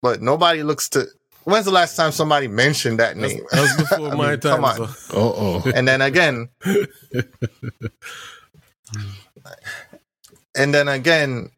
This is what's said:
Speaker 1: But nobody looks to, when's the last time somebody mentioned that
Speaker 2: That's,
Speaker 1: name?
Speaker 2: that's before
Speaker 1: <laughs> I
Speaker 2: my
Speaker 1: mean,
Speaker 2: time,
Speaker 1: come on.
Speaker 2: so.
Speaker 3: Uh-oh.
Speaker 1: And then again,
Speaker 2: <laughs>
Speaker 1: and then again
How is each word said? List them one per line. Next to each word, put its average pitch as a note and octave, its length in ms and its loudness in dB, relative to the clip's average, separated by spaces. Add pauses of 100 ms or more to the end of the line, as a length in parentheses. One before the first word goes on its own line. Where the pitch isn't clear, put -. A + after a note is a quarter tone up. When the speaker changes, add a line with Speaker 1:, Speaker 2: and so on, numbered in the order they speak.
Speaker 1:
But A#2+ 180 0
nobody D#3 440 2
looks D3 260 -2
to, C3+ 160 0 (380)
when's G3+ 220 2
the G3 40 -2
last F3+ 240 2
time D#3+ 160 2
somebody D3 380 0
mentioned A#2+ 500 2
that A2 180 2
Speaker 2:
That's, G#2 180 -4
Speaker 1:
name? - 180 -10
Speaker 2:
that's D3 240 2
before D3+ 320 0
Speaker 1:
<laughs> C#3+ 40 -4
I - 40 -4
Speaker 2:
my D3 160 0
Speaker 1:
mean, C#3+ 80 -4
Speaker 2:
time, D3 120 2 (100)
Speaker 1:
come - 20 -2
on. A2+ 240 0
Speaker 2:
so. - 280 -10
Speaker 3:
Uh-oh. G#2 600 0
Speaker 1:
And B2+ 100 2
then C3 160 2
again, C3+ 520 0
Speaker 2:
<laughs> - 100 -20 (4000)
Speaker 1:
and C#3 180 2
then C#3+ 140 4
again C#3 680 0